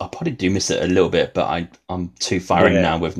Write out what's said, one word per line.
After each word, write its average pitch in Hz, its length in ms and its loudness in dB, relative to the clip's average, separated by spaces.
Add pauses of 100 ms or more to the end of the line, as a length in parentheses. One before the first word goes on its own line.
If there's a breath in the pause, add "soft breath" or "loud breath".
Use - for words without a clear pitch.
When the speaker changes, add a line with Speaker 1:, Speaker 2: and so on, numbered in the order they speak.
Speaker 1:
I - 40 -8
probably 165 260 -6
do 92 180 0
miss 98 180 -2
it - 140 0
a 85 40 -2
little 90 220 4
bit, 85 240 0
but 85 120 0
I, 85 220 -4 (220)
I'm 90 200 -6 (100)
too 95 200 -2
firing 90 360 4
Speaker 2:
Yeah. 95 80 4
Speaker 1:
now 82 160 0
with, 82 200 -4